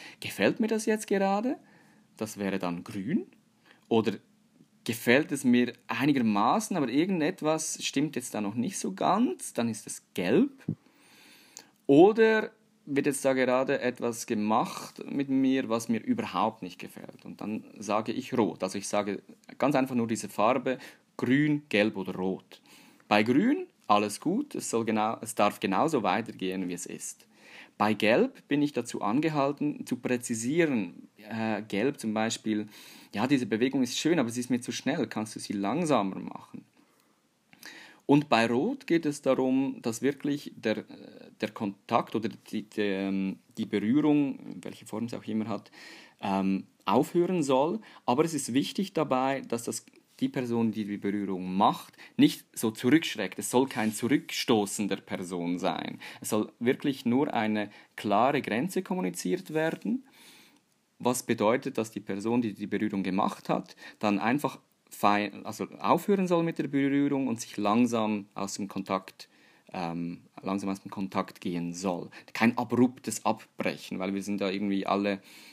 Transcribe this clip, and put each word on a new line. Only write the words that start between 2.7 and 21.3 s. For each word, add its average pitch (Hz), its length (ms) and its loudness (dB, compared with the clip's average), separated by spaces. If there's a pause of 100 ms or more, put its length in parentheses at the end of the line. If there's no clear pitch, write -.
grün. 113 420 -4 (640)
Oder 110 260 4 (680)
gefällt 123 480 4
es - 120 -4
mir 120 300 4 (120)
einigermaßen, 127 880 2
aber 143 120 0
irgendetwas 156 960 0
stimmt 160 320 -2
jetzt - 180 -8
da 107 60 -2
noch 104 140 -4
nicht 131 240 -2
so - 160 -4
ganz, 226 580 0
dann - 160 -2
ist 107 180 -8
es - 160 -14 (120)
gelb. 127 500 2 (1200)
Oder 220 640 8 (360)
wird 143 200 0
jetzt 143 180 -2
da 135 80 4
gerade 131 480 2
etwas 120 460 -4
gemacht 110 840 -2
mit 139 200 -2
mir, 135 400 2
was 113 200 -2
mir 110 140 0
überhaupt 107 600 -2
nicht 90 180 -12
gefällt. - 440 -16
Und - 160 -14
dann 107 240 -6 (140)
sage 107 340 -2
ich - 240 -6
rot. 107 260 2
Also 95 160 -2
ich 98 100 -8
sage 101 340 -2 (360)
ganz 139 180 2
einfach 131 180 0
nur 117 140 0
diese 107 200 -4
Farbe, 127 500 0 (380)
grün, 147 520 2